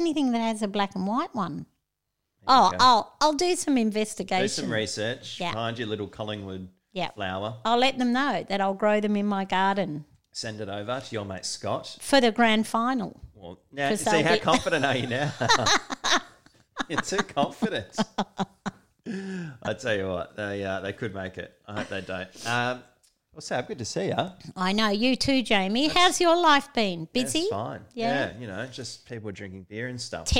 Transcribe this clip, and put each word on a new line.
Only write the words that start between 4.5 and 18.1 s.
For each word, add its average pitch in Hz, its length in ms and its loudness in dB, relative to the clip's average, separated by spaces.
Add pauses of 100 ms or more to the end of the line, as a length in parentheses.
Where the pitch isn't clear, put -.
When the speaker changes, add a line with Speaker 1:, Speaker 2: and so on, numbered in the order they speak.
Speaker 2:
research. 110 680 -2
Speaker 1:
Yeah. - 120 -4
Speaker 2:
Find 113 260 -4
your 120 80 -4
little 104 220 -2
Collingwood 98 600 -8 (240)
Speaker 1:
Yeah. 180 200 -6
Speaker 2:
flower. 98 520 -4
Speaker 1:
I'll 233 140 2
let 262 200 2
them 247 140 2
know 247 360 0
that 196 120 0
I'll 196 140 0
grow 208 260 2
them 208 160 2
in 202 100 0
my 196 180 0
garden. 190 600 0 (280)
Speaker 2:
Send 107 280 -8
it 104 80 -8
over 104 320 -6
to - 140 -14
your 104 100 -4
mate 95 200 -8
Scott. - 560 -4
Speaker 1:
For 277 200 4
the 240 120 6
grand 220 340 4
final. 233 540 -2 (140)
Speaker 2:
Well, 92 260 -16 (100)
now, 139 200 -2
Speaker 1:
'Cause 208 100 0
Speaker 2:
see, 220 100 0
Speaker 1:
they'll 160 140 6
Speaker 2:
how 165 100 4
Speaker 1:
be 170 60 2
Speaker 2:
confident 170 440 2
are 135 120 2
you 117 100 -2
now? 139 320 -2
Speaker 1:
<laughs> - 1500 -2
Speaker 2:
You're 160 120 -4
too 185 180 -4
confident. - 800 -2 (1120)